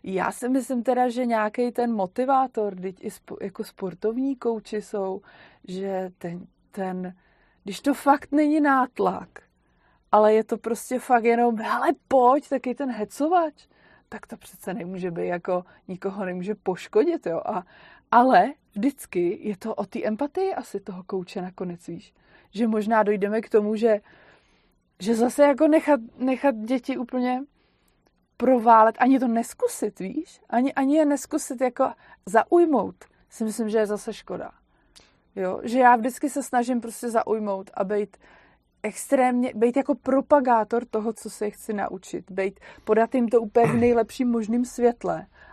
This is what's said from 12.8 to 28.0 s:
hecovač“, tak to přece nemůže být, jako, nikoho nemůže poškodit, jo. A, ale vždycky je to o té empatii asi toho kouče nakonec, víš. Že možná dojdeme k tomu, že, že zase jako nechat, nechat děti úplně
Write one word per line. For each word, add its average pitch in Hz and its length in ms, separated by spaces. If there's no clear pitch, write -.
hecovač“, 302 760
tak - 180
to 214 100
přece - 360
nemůže 180 380
být, 175 160
jako, 180 360
nikoho 196 380
nemůže 185 380
poškodit, 247 600
jo. 165 200
A, 185 180
ale 240 420
vždycky 202 800
je 190 80
to 220 180
o 202 100
té 233 180
empatii 294 500
asi - 260
toho 185 240
kouče 185 380
nakonec, 180 460
víš. 175 260
Že 226 160
možná 214 360
dojdeme 208 380
k - 80
tomu, 214 260
že, 214 240
že 220 160
zase 247 280
jako 285 240
nechat, 302 320
nechat 262 380
děti 247 420
úplně 254 420